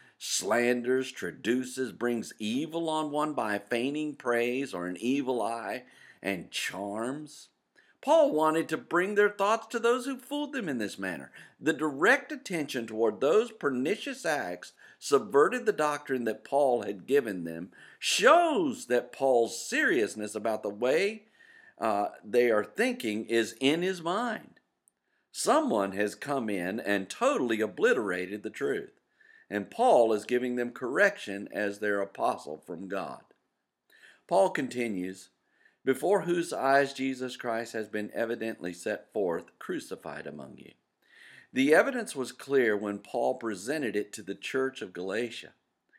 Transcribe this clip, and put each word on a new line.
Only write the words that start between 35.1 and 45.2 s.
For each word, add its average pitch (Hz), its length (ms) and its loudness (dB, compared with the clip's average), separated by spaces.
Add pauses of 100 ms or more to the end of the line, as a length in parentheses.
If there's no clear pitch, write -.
"Before 160 380 2
whose 170 300 0
eyes 135 400 4
Jesus 127 440 -4
Christ 113 360 -4
has 107 160 -4
been 104 220 -4
evidently 110 640 -4
set - 400 -6
forth, 87 480 -2
crucified 82 640 -8
among 73 320 -14
you." 71 140 -20 (800)
The 139 240 4
evidence 240 400 4
was 127 160 -4
clear 127 460 2
when 101 220 -4
Paul 127 380 -2
presented 110 600 -4
it - 160 -4
to 107 100 -12
the 92 120 -8
church 131 480 -4
of 92 100 -12
Galatia. 95 640 -6 (440)